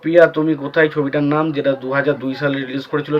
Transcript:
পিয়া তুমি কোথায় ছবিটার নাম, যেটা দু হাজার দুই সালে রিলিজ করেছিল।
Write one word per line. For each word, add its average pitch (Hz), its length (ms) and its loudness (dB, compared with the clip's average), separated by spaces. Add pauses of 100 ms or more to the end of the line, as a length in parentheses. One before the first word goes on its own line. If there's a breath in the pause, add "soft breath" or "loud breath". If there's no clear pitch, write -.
পিয়া 165 240 6
তুমি 156 280 0
কোথায় 156 340 0
ছবিটার 147 340 -2
নাম, 151 300 0
যেটা 139 200 0
দু 127 200 -6
হাজার 139 260 0
দুই 131 160 -6
সালে 139 240 -4
রিলিজ 135 280 -8
করেছিল। 147 340 -6